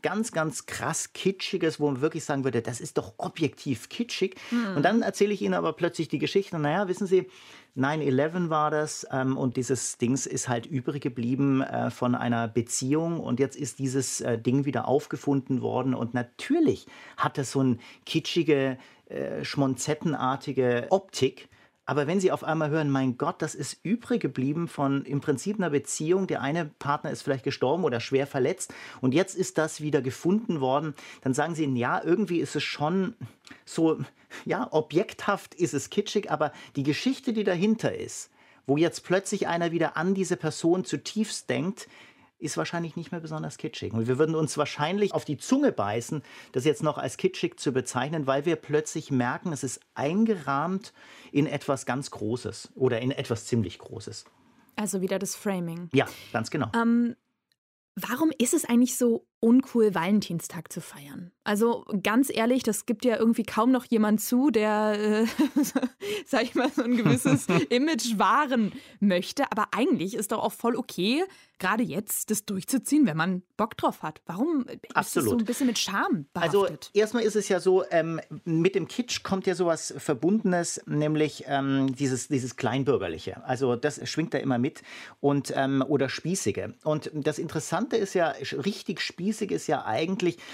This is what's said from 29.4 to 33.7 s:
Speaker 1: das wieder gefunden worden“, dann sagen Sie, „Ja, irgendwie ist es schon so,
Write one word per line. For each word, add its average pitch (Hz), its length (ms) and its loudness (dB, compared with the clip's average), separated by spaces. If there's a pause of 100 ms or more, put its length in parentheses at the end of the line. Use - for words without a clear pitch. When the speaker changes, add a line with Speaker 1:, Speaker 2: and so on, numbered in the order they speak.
Speaker 1:
das 156 220 0
wieder 151 200 0
gefunden 165 600 0
worden“, 143 340 0 (280)
dann 131 120 0
sagen 151 220 0
Sie, 160 80 0 (120)
„Ja, 127 280 0
irgendwie 175 340 2
ist - 160 -2
es 143 80 0
schon 175 540 -2 (480)
so, 160 340 2 (460)